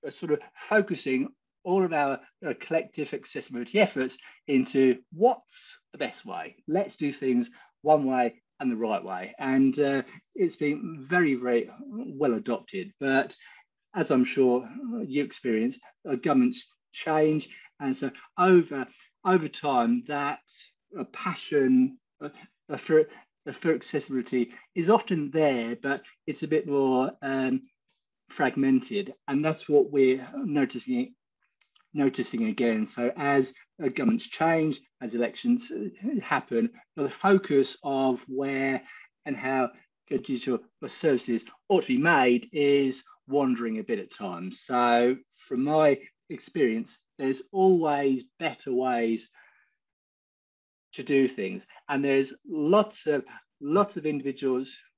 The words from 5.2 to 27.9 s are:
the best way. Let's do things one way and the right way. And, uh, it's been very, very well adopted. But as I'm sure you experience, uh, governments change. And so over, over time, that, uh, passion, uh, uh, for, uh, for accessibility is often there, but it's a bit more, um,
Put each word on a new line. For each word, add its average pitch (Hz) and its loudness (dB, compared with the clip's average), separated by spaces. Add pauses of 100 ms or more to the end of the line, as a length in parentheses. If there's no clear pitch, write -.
the - -20
best - -8
way. 85 -12 (120)
Let's 185 -4
do 147 -4
things 123 -2 (300)
one 151 4
way 127 0 (180)
and 131 -2
the 113 -2
right 107 -2
way. 92 -10
And, 135 2
uh, 139 0 (300)
it's 170 -2
been 151 -4
very, 151 2
very 120 0 (100)
well 143 -4
adopted. 104 -8
But 135 -2 (580)
as 170 -2
I'm 127 4
sure 123 2 (380)
you 139 -2
experience, 120 -2 (320)
uh, 135 0
governments 127 2 (280)
change. 156 0 (300)
And 135 -4
so 135 -6 (260)
over, 170 4 (380)
over 185 2
time, 123 2
that, 143 -4 (580)
uh, 135 -8
passion, 131 2 (240)
uh, 147 -10 (400)
uh, 147 -8
for, 156 4 (460)
uh, 139 -8
for 160 -2
accessibility 127 -4 (200)
is 175 -2
often 160 2
there, 131 0
but 139 -6 (220)
it's 147 -8
a 156 -8
bit 151 0
more, 135 2 (100)
um, 135 -2 (640)